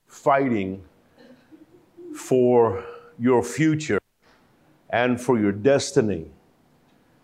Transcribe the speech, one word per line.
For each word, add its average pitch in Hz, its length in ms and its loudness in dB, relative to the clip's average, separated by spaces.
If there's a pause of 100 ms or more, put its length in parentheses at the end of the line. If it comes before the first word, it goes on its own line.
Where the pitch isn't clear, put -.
fighting 113 800 -2 (1300)
for 123 720 2 (320)
your 120 240 2
future 151 560 -2 (960)
and 120 280 0
for 123 200 0
your 101 120 2
destiny, 104 760 0 (960)